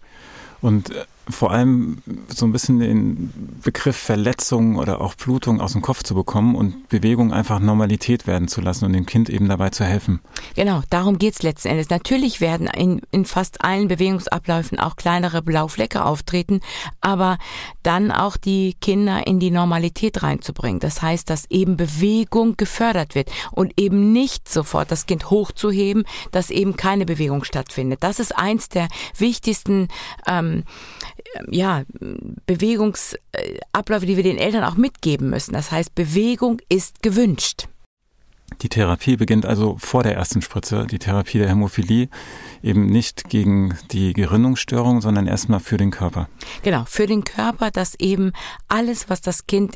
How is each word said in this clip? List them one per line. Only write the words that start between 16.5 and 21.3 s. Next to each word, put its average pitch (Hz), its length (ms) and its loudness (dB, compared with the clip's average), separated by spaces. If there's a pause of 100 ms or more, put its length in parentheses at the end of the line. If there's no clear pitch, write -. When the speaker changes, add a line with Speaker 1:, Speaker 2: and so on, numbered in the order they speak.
Speaker 2:
aber 185 360 2 (460)
dann 185 280 2
auch - 260 0
die 190 420 0
Kinder 196 480 2
in 185 120 4
die 180 120 2
Normalität 170 720 0
reinzubringen. 143 560 -2
Das 147 220 -4
heißt, 165 280 -2
dass 156 200 -4